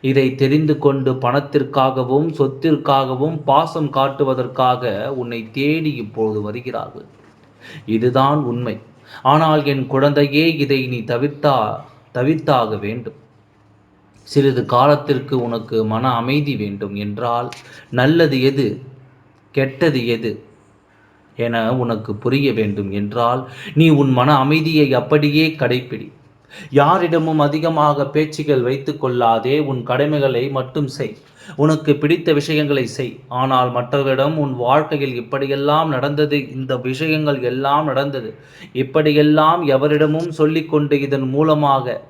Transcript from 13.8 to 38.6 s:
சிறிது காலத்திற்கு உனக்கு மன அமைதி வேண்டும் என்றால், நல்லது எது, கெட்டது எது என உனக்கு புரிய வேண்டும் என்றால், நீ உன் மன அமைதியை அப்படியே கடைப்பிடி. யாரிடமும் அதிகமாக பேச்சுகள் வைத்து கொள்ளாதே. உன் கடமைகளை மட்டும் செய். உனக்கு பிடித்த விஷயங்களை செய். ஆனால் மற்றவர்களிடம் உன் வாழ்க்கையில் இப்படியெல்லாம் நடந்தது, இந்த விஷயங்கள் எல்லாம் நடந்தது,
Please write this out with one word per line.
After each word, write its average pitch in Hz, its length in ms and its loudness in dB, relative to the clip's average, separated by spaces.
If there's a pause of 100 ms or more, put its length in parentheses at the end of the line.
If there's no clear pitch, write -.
சிறிது 135 380 2
காலத்திற்கு 135 760 2
உனக்கு 117 460 -4
மன 117 280 0
அமைதி 135 420 -2
வேண்டும் 101 420 -8
என்றால், 117 520 -4 (420)
நல்லது 139 500 2
எது, 135 280 2 (840)
கெட்டது 135 540 0
எது 117 260 -2 (1040)
என 117 200 -2 (180)
உனக்கு 113 400 -2
புரிய 135 360 0
வேண்டும் 104 400 -2
என்றால், 117 500 -2 (300)
நீ 156 200 4
உன் 139 200 4
மன 127 260 4
அமைதியை 151 540 2
அப்படியே 147 600 2
கடைப்பிடி. 123 560 -4 (640)
யாரிடமும் 160 680 2
அதிகமாக 147 640 2
பேச்சுகள் 147 580 0
வைத்து 135 300 -2
கொள்ளாதே. 123 680 0
உன் 135 220 -4
கடமைகளை 135 680 0
மட்டும் 135 400 -4
செய். - 260 -8 (400)
உனக்கு 151 380 2
பிடித்த 160 400 2
விஷயங்களை 143 540 0
செய். 113 260 -8 (180)
ஆனால் 127 400 0
மற்றவர்களிடம் 135 640 0
உன் 139 200 -2
வாழ்க்கையில் 139 580 0
இப்படியெல்லாம் 139 760 -2
நடந்தது, 143 500 0 (100)
இந்த 131 300 -6
விஷயங்கள் 143 640 -2
எல்லாம் 139 440 0
நடந்தது, 135 440 -2 (440)